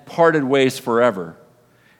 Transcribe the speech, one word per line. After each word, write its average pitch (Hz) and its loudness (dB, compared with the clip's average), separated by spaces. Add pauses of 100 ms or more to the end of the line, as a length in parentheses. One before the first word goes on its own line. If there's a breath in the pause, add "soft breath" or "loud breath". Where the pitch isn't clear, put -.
parted 160 0
ways 131 0
forever. 113 -2 (600 soft breath)